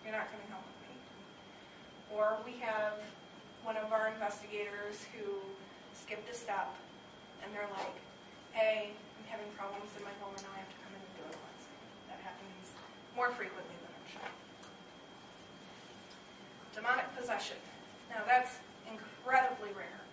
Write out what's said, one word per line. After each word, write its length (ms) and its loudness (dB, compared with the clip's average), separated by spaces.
You're 80 -4
not 160 2
coming 240 -8
home 160 -8
with 160 -14
me. 100 -12
Or 320 8
we 160 -6
have 400 4
one 160 2
of 160 4
our 160 8
investigators 1040 -2
who 240 0
skipped 320 -4
a 80 -2
step, 400 2
and 160 -6
they're 160 0
like, 240 0
"Hey, 400 8
I'm 400 -10
having 240 -2
problems 400 -2
in 80 -6
my 160 -4
home, 160 -4
and 80 -4
now 80 -8
I 80 -6
have 160 -8
to 80 -14
come 80 -10
in 80 -10
and 160 -12
do 80 -8
a 80 -6
cleansing." 480 -10
That 80 -8
happens 560 -8
more 160 8
frequently 480 -4
than 160 -10
it 160 -12
should. 240 -6
Demonic 400 8
possession. 480 0
Now, 160 2
that's 320 10
incredibly 800 6
rare. 420 -6